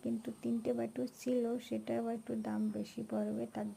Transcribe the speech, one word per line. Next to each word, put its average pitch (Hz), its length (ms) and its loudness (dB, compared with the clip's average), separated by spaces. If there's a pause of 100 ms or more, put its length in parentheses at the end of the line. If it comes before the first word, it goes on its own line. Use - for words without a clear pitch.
কিন্তু 233 280 0 (100)
তিনটে 233 320 2
বাটিও 240 340 0
ছিল, 240 520 2
সেটা 226 400 0
আবার 233 160 0
একটু 226 200 -4
দাম 214 340 2
বেশি 208 400 -2
পড়বে, 214 440 0
তার 214 120 -2 (120)